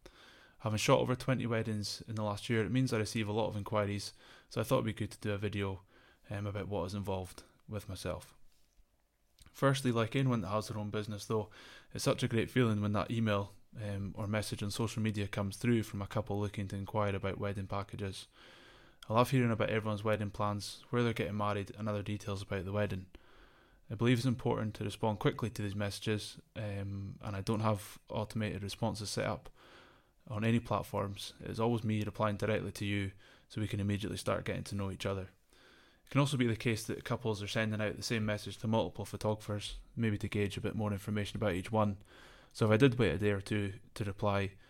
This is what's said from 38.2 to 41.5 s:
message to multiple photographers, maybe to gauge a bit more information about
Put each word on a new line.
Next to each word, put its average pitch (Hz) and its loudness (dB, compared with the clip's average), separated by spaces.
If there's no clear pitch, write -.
message 104 -4
to - -2
multiple 107 2
photographers, 104 -2
maybe 113 2
to 104 -2
gauge 104 0
a - -4
bit - -2
more 104 0
information 104 -2
about 101 2